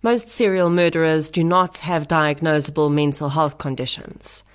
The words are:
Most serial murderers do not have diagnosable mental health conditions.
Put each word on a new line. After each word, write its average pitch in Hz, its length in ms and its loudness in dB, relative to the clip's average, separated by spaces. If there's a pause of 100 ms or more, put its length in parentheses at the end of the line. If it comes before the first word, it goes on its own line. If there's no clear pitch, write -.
Most 233 260 0
serial 185 420 2
murderers 165 580 2
do 170 140 0
not 180 340 2
have 156 300 -4
diagnosable 151 840 0
mental 147 380 0
health 147 300 -2
conditions. - 840 -10 (120)